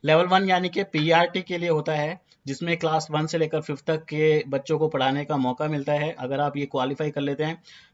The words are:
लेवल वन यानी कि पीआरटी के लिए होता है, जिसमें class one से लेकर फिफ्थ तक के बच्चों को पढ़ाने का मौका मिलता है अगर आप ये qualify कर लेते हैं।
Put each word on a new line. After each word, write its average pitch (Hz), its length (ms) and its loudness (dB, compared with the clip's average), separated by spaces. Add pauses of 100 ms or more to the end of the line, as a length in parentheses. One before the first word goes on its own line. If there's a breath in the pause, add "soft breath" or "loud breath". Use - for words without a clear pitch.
लेवल 160 220 6
वन 190 220 4
यानी 180 200 2
कि 165 160 -2
पीआरटी 165 580 2
के 175 160 -6
लिए 170 100 -2
होता 156 240 0
है, 151 280 -4 (260 soft breath)
जिसमें 165 300 -2
class 156 340 -2
one 151 160 0
से 165 120 -2
लेकर 156 220 0
फिफ्थ 151 260 -8
तक 160 180 -2
के 151 440 2
बच्चों 139 300 -2
को 156 100 2
पढ़ाने 139 360 0
का 147 120 -2
मौका 131 320 0
मिलता 147 240 -2
है 151 200 -2
अगर 139 280 -6
आप 143 160 -2
ये 143 100 -4
qualify 139 440 -2
कर 147 100 -6
लेते 143 240 -2
हैं। 165 180 -6 (320 loud breath)